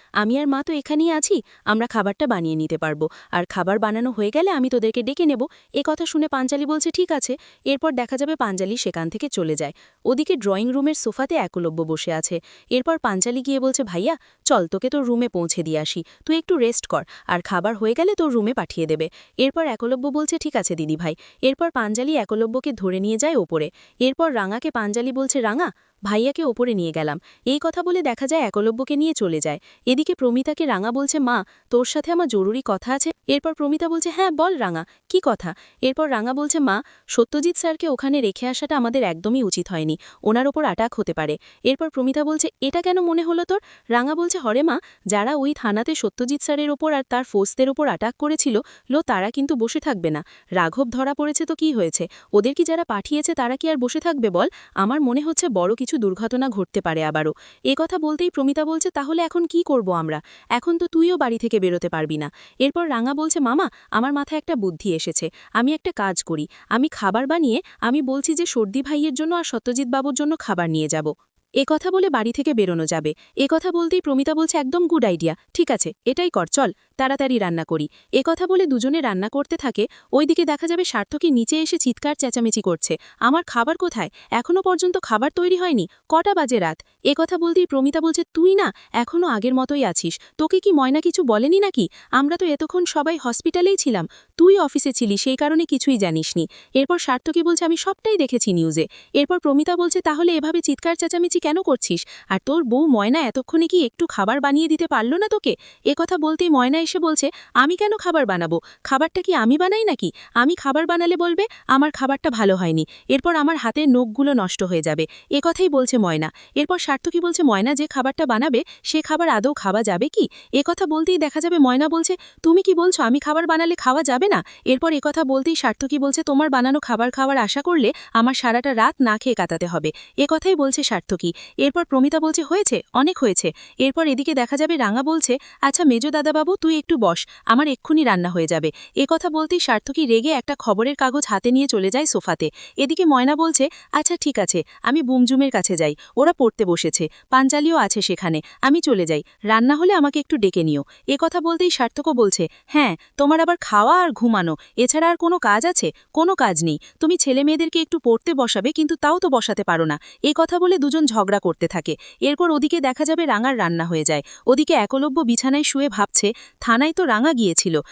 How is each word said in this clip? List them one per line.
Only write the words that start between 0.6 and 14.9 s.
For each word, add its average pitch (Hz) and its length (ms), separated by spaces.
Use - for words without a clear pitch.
তো 330 100
এখানেই 302 380
আছি, 320 260
আমরা 220 220
খাবারটা 208 400
বানিয়ে 165 300
নিতে 156 220
পারবো, 156 280
আর 175 160
খাবার 190 300
বানানো 220 320
হয়ে 214 200
গেলে 339 200
আমি 269 180
তোদেরকে 226 340
ডেকে 277 240
নেব।" 262 160
এ 285 120
কথা 311 200
শুনে 311 220
পাঞ্চালি 277 380
বলছে, 311 240
"ঠিক 359 220
আছে।" 262 200
এরপর 277 280
দেখা 247 240
যাবে 285 200
পাঞ্চালি 196 400
সেখান 170 320
থেকে 220 200
চলে 160 280
যায়। 147 180
ওদিকে 285 320
ড্রয়িং 202 360
রুমের 277 300
সোফাতে 262 340
একলব্য 175 460
বসে 160 300
আছে। 160 240
এরপর 254 280
পাঞ্চালি 240 440
গিয়ে 269 180
বলছে, 262 240
"ভাইয়া, 196 300
চল, 214 200
তোকে 190 220
তোর 285 160